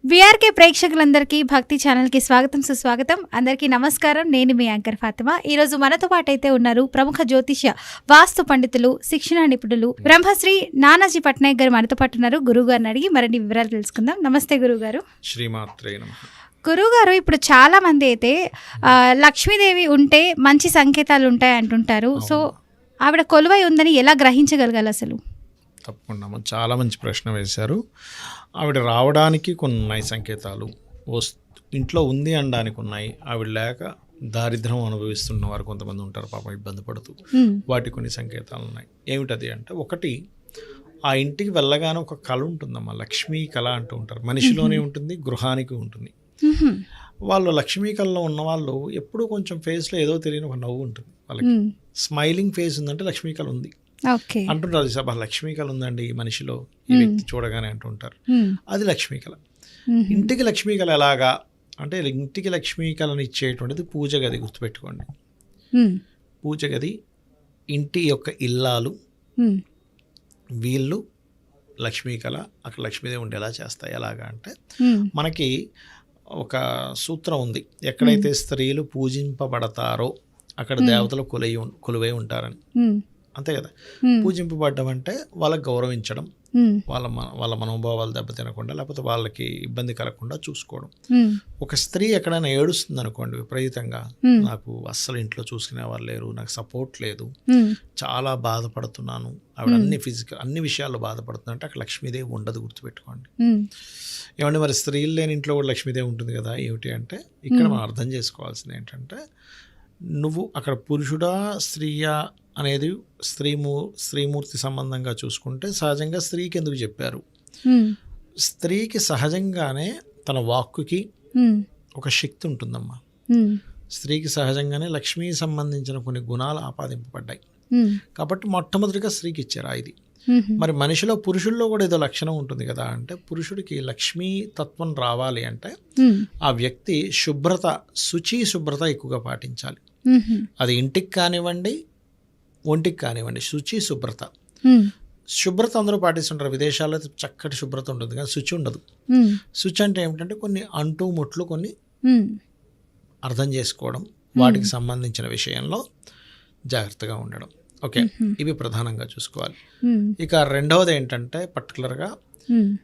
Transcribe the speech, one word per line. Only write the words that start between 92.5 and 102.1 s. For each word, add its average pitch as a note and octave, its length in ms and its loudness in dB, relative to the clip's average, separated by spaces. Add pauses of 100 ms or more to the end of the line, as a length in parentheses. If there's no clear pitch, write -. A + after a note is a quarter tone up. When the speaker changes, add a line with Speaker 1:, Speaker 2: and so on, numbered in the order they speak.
Speaker 2:
అనుకోండి A#2 360 -10
విపరీతంగా, A#2+ 720 -8 (140)
Speaker 1:
మ్మ్. A#3 200 6
Speaker 2:
"నాకు A#2 440 -8
అస్సలు - 280 -6
ఇంట్లో A2+ 260 -8 (100)
చూసుకునేవారు A#1 500 -12
లేరు, A1+ 280 -10
నాకు A1+ 180 -14
సపోర్ట్ B2+ 520 -12
లేదు, A2+ 320 -12 (160)
Speaker 1:
మ్మ్. A3+ 260 4 (280)
Speaker 2:
చాలా C3 320 -4
బాధపడుతున్నాను," A#2+ 1000 -8 (240)
ఆవిడ A#3+ 140 2
Speaker 1:
మ్మ్. A3+ 100 4
Speaker 2:
అన్ని G3 140 0
ఫిజికల్, A#2 440 -10
అన్ని C#3 180 -8
విషయాల్లో C#3 400 -6
బాధపడుతుందంటే A2+ 680 -12
అక్కడ C3+ 160 -14
లక్ష్మీదేవి B2+ 500 -10